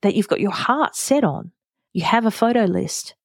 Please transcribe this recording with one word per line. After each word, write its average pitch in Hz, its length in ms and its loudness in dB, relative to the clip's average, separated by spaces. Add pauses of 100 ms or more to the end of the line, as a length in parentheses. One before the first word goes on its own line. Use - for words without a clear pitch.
that 202 100 2
you've 214 140 0
got - 120 0
your 202 120 0
heart - 440 -2
set 285 280 0
on, 175 280 -4 (400)
you 180 120 -4
have 226 220 2
a 220 60 2
photo 233 340 2
list - 600 -4